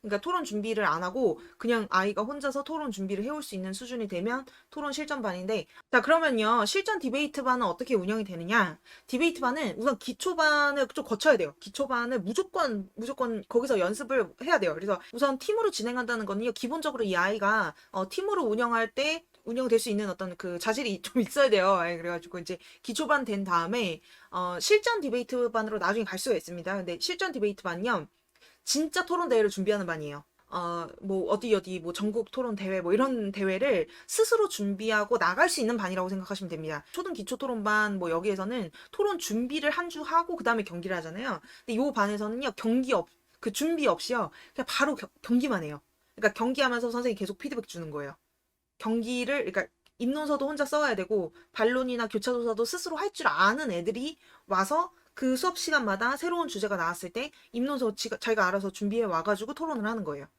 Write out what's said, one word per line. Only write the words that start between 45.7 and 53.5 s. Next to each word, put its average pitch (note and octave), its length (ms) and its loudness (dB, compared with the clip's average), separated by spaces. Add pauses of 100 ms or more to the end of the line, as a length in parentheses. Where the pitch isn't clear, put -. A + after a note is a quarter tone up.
그러니까 G#3 240 2
경기하면서 B3 540 2
선생님이 A#3+ 260 0
계속 G3+ 200 -4
피드백 B3 280 -6
주는 E3 240 -10
거예요. C#3+ 240 -8 (640)
경기를, A#3+ 720 -2
그러니까 F#3 160 -2 (320)
입론서도 C#4 500 0
혼자 D4 160 0
써와야 C#4+ 300 2
되고 F#3 400 -2 (180)
반론이나 B3 560 0
교차조사도 A#3 560 0
스스로 F4 320 -4
할 G4 160 -2
줄 D4 140 -2
아는 G#3 460 4